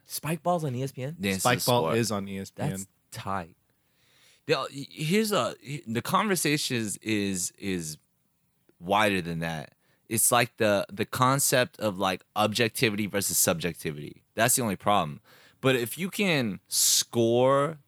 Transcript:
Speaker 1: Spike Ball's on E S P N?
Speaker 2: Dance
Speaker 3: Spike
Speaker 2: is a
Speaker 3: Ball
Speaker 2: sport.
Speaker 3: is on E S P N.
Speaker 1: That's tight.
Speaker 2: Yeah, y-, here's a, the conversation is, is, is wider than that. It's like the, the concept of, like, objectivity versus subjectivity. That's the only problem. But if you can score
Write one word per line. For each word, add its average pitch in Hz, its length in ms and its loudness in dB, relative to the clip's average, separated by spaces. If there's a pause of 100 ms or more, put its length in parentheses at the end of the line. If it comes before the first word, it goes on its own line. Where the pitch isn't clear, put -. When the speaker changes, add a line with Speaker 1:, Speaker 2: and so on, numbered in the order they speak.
Speaker 1:
Spike - 360 -6
Ball's 175 220 0
on 131 120 -4
E 127 80 -4
S 135 80 -6
P 127 120 -10
N? 147 160 -8
Speaker 2:
Dance 98 240 0
Speaker 3:
Spike 123 140 4
Speaker 2:
is - 100 -2
a 127 40 4
Speaker 3:
Ball 120 120 4
Speaker 2:
sport. 80 140 0
Speaker 3:
is 113 140 0
on 98 160 -4
E 98 120 -8
S 98 100 -10
P - 140 -10
N. 147 60 -2
Speaker 1:
That's 98 180 -8 (240)
tight. 98 440 -8 (920)
Speaker 2:
Yeah, 139 180 0 (100)
y-, 139 140 -12
here's 185 420 0
a, 120 240 0 (320)
the 113 140 -2
conversation 165 760 0
is, 107 240 -4
is, 98 560 -2
is 85 400 -6 (840)
wider 98 420 2
than 82 180 -6
that. 80 340 -6 (360)
It's 110 220 2
like 120 260 2
the, 104 340 2
the 104 140 -4
concept 131 760 2
of, 101 180 -2
like, 95 260 -2 (120)
objectivity 107 720 0
versus 92 300 -2
subjectivity. 80 840 -2 (120)
That's 113 220 4
the 135 40 0
only 107 140 -2
problem. 87 460 0 (400)
But 131 160 4
if 120 200 -4
you 180 120 -6
can 139 580 -2
score 131 1120 2 (100)